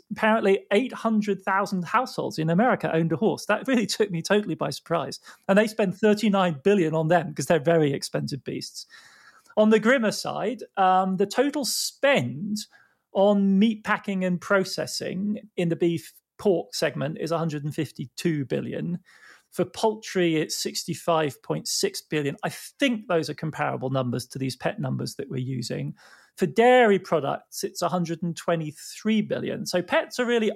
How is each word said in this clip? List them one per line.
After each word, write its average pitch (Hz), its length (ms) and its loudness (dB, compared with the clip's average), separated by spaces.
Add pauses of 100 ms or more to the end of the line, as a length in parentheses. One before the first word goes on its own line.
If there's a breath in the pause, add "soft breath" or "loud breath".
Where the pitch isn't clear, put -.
(120)
Apparently 214 600 2
eight 240 220 2
hundred 208 480 0
thousand 190 420 -2
households 214 540 -2
in 160 140 0
America 185 420 2
owned 165 180 2
a 165 40 0
horse. 160 320 0
That 208 200 0
really 240 200 2
took 208 240 -2
me 165 100 -4
totally 202 320 0
by 147 160 -4
surprise. 147 500 -6 (280 loud breath)
And 196 100 6
they 214 80 6
spend 214 320 -2
thirty-nine 196 680 2
billion 190 300 4
on 160 140 2
them 170 260 2
'cause 143 140 -6
they're 170 120 4
very 151 340 4
expensive 143 500 -6
beasts. - 420 -10 (720 loud breath)
On 214 140 6
the 220 80 8
grimmer 220 320 4
side, 175 500 -6 (160)
um, 190 400 4
the 202 80 2
total 277 400 0
spend 202 920 0 (560 soft breath)
on 196 440 4
meat 214 260 2
packing 196 400 -2
and 180 160 0
processing 196 1000 -2 (180)
in 175 120 2
the 165 60 0
beef 170 380 -2 (240)
pork - 380 0
segment 147 440 -2
is 156 120 -4
a 165 80 0
hundred 151 240 -4
and 151 100 -4
fifty-two 147 720 -4
billion. 143 540 -4 (500 soft breath)
For - 160 -2
poultry, 185 720 0
it's - 260 -2
sixty-five 160 800 -2
point - 260 -6
six - 340 -4
billion. 147 420 -4
I 170 60 -2
think 233 580 -4
those 160 240 0
are - 20 -6
comparable 135 560 -4
numbers 127 380 -2
to - 100 -14
these 131 180 -4
pet - 240 -4
numbers 131 360 -4
that - 120 -10
we're 147 100 -8
using. 135 580 -6 (420 soft breath)
For 190 80 0
dairy 226 540 6
products, 147 640 -4
it's - 160 -8
a 170 80 0
hundred 170 340 -2
and 170 140 -4
twenty-three 170 840 -2
billion. - 420 -4
So 180 160 -2
pets 294 400 -2
are 247 40 0
really 226 300 2